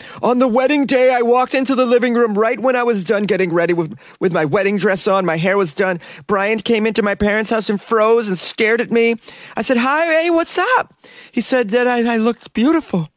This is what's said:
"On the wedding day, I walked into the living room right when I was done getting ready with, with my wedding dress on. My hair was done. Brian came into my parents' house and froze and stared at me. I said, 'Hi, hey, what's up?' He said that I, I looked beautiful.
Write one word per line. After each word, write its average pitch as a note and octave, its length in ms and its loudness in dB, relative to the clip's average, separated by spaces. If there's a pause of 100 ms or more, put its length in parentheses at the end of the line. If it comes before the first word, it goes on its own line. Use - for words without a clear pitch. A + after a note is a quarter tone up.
(220)
"On B3 160 0
the B3+ 100 2
wedding C4 380 2
day, B3+ 260 4
I A#3+ 120 2
walked B3 320 2
into C4+ 180 0
the B3+ 140 0
living A#3+ 260 2
room A3+ 240 2
right A3 220 0
when B3+ 160 0
I B3 80 0
was A3+ 200 0
done G3+ 200 0
getting F#3 280 0
ready E3+ 220 0
with, E3 240 -4 (220)
with F#3 120 0
my D#3+ 140 0
wedding G3 320 0
dress F#3+ 300 0
on. F#3+ 180 2
My E3 120 0
hair F#3 200 0
was F#3 160 -2
done. F#3 260 -2 (280)
Brian G#3 320 0
came A3 260 0
into A3+ 160 -2
my G3+ 140 0
parents' G#3 340 -2
house A3 180 -2
and G#3 140 -2
froze A3+ 460 2
and F#3 100 -4
stared A3+ 420 0
at A#3 120 -2
me. A#3 240 2 (400)
I - 80 -4
said, B3 140 0
'Hi, C#4 280 0
hey, E4 240 0
what's E4 300 0 (180)
up?' - 160 -4 (380)
He A#3+ 100 -4
said B3 280 -2
that B3 180 0
I, A#3+ 260 0
I A3+ 40 0
looked A3+ 360 -4
beautiful. A3+ 640 0